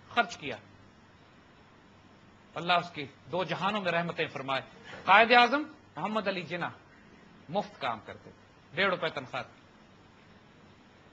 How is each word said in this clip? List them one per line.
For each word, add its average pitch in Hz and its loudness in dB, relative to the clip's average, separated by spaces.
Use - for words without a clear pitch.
खर्च - 0
किया, 123 -10
अल्लाह 175 2
उसकी 170 -6
दो 165 -6
जहानों 180 -2
में 180 0
रहमतें 165 -2
फरमाए। 135 -4
कायदे 214 8
आजम 240 6
मोहम्मद 202 -4
अली 190 -4
जिना 147 -8
मुफ्त 202 -4
काम 117 -6
करते, 98 -18
डेढ़ 190 2
रुपए 165 -2
तनख्वाह। 131 -8